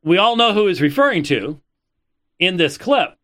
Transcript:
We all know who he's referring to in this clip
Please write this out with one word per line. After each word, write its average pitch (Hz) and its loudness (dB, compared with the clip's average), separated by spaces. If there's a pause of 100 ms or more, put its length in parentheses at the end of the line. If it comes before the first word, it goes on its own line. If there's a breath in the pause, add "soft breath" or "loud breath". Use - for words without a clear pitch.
We 165 0
all 233 2
know 233 2
who 208 2
he's 170 -2
referring 185 0
to 135 -4 (800)
in 185 0
this 160 0
clip 233 -2